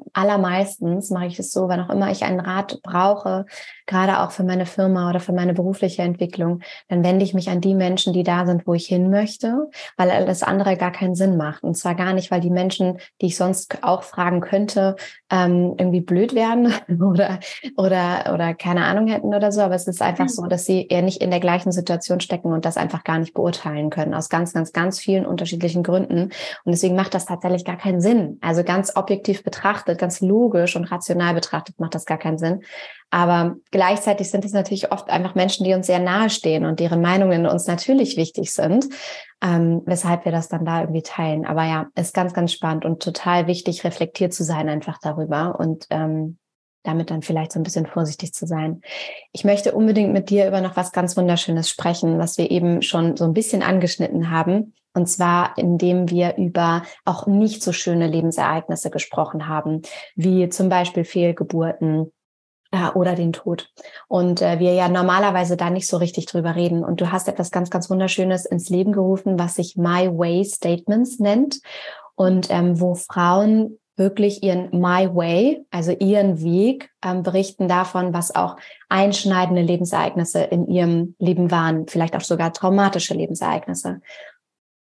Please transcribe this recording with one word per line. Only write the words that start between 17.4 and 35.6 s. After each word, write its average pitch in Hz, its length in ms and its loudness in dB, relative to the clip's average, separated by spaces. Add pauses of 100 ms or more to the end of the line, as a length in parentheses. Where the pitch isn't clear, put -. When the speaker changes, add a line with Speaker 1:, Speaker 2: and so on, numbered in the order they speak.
Speaker 1:
oder, 185 560 2
oder 170 220 0
keine 175 280 0
Ahnung 196 240 2
hätten 208 260 -2
oder 202 200 2
so. 208 80 2
Aber 185 140 2
es 180 120 -4
ist 180 140 -4
einfach 180 240 0
Speaker 2:
Mhm. - 40 0
Speaker 1:
so, 175 180 -6
dass 180 180 -2
sie 185 220 0
eher 180 140 2
nicht 185 200 0
in 180 100 0
der 175 80 0
gleichen 180 320 0
Situation 175 480 -2
stecken 175 320 -4
und 165 140 -2
das 165 100 -2
einfach 165 300 -4
gar 160 140 0
nicht 165 140 -4
beurteilen 151 560 -2
können, 156 240 -4
aus - 140 -4
ganz, 170 240 0
ganz, 160 220 -4
ganz 185 260 -2
vielen 190 260 0
unterschiedlichen 170 580 -2
Gründen. 180 480 0 (320)
Und 175 80 0
deswegen 180 240 2
macht 190 180 -2
das 185 120 -4
tatsächlich 180 400 -4
gar 175 120 -6
keinen 180 240 0
Sinn. 190 400 2
Also 165 220 0
ganz 185 320 -2
objektiv 202 480 -2
betrachtet, - 560 -2
ganz 175 220 -4
logisch 196 540 2
und 175 100 -2
rational 175 480 0
betrachtet 170 460 -6
macht 165 160 -6
das 165 100 -8
gar 156 120 -2
keinen 160 200 -2
Sinn. 170 260 -2 (460)
Aber 175 460 2 (260)
gleichzeitig 202 480 2
sind 196 160 -2
es 202 80 -6
natürlich 196 380 -2
oft - 180 -6
einfach 180 240 -2
Menschen, 190 300 0